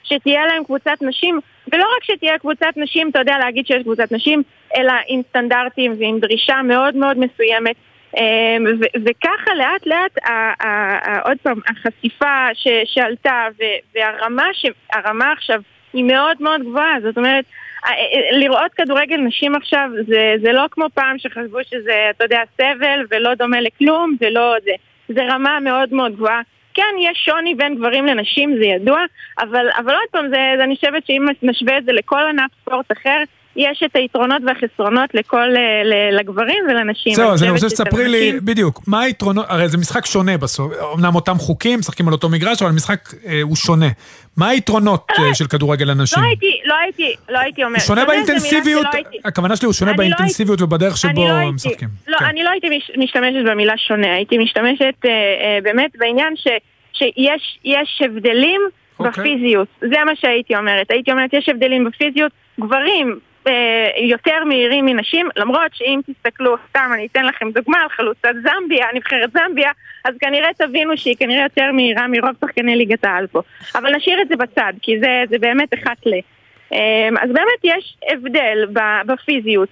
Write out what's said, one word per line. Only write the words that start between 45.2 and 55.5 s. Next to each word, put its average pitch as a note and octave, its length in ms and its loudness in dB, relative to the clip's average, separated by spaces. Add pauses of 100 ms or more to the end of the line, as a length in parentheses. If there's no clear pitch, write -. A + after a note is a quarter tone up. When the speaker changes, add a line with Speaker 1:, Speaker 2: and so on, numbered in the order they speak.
Speaker 2:
אה, C#3+ 100 4
של D3+ 120 -2
כדורגל C#3+ 440 0
הנשים? C#3 320 2
Speaker 1:
לא A4+ 40 4
הייתי, G4 380 0
לא D4 100 0
הייתי, E4 400 -2 (140)
לא B3+ 100 -2
הייתי C4+ 260 -2
אומרת. A#3 160 0
Speaker 2:
הוא G3 60 -2
שונה G#3 140 2
Speaker 1:
שונה C4+ 120 4
זה D4 40 4
מילה G#4+ 100 0
Speaker 2:
באינטנסיביות, D4+ 560 2
Speaker 1:
שלא C#4+ 100 0
הייתי. D4 320 -6
Speaker 2:
הכוונה F#3+ 320 0
שלי, B3 100 0
הוא A3 80 4
שונה F#3+ 160 2
Speaker 1:
אני G#3 60 2
לא G3 80 2
Speaker 2:
באינטנסיביות G3 560 2
Speaker 1:
הייתי, E3+ 140 2
Speaker 2:
ובדרך F3 300 0
Speaker 1:
אני - 80 2
Speaker 2:
שבו E3+ 160 2
Speaker 1:
לא D#3+ 60 2
הייתי, D3+ 200 0
Speaker 2:
משחקים. B2+ 340 -6 (200)
Speaker 1:
לא, D#4 100 0
Speaker 2:
כן. C#4 60 2
Speaker 1:
אני D#4 200 -2
לא F4 60 2
הייתי F4+ 180 -2
מש-, D4 280 -4
משתמשת B3+ 540 0
במילה G#3+ 260 2
שונה, G#3 380 0
הייתי G3+ 240 0
משתמשת, B3 560 0 (100)
אה, B3 60 4
אה, G#3 520 0